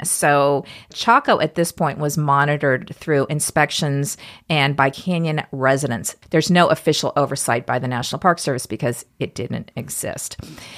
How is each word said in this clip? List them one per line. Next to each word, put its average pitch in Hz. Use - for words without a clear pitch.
So 143
Chaco 247
at -
this 170
point 151
was 147
monitored 143
through 139
inspections 147
and 143
by 139
canyon 165
residents. 131
There's 160
no 175
official 156
oversight 131
by 123
the 127
National 123
Park 175
Service 127
because -
it -
didn't -
exist. -